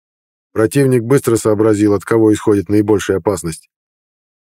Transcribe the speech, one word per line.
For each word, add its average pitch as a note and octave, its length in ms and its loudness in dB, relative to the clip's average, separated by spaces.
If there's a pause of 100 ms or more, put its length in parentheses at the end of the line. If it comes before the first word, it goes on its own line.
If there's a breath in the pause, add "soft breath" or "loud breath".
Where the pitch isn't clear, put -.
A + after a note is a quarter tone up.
(520)
Противник B2+ 520 0
быстро A#2+ 320 0
сообразил, G#2 580 2
от F#2+ 100 -4
кого A2 280 2
исходит G2+ 360 0
наибольшая G#2 500 0
опасность. E2+ 520 -6 (720)